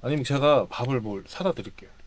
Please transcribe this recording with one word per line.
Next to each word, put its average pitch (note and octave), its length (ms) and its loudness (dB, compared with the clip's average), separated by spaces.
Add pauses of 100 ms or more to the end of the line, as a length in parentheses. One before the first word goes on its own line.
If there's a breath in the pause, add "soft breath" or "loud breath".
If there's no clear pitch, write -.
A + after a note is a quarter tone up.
아니면 C3+ 240 0
제가 C#3 420 4
밥을 B2+ 320 -2
뭘 G#2 280 -6
사다 F3+ 260 -2
드릴게요. - 360 -12 (180)